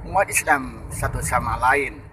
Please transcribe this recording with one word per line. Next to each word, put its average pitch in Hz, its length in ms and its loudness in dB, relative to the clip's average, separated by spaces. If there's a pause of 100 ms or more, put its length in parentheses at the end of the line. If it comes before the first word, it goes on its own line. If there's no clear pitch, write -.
Umat 180 240 2
Islam 143 640 0
satu - 320 -4
sama 120 340 0
lain 127 380 2 (180)